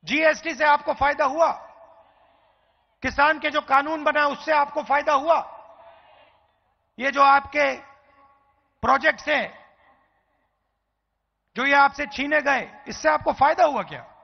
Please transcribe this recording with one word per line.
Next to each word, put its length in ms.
जीएसटी 500
से 100
आपको 300
फायदा 300
हुआ? 280
किसान 360
के 120
जो 100
कानून 440
बना, 220
उससे 260
आपको 300
फायदा 300
हुआ? 540
ये 120
जो 120
आपके 580
प्रोजेक्ट्स 480
हैं, 480
जो 80
ये 100
आपसे 320
छीने 340
गए, 480
इससे 220
आपको 220
फायदा 320
हुआ 180
क्या? 180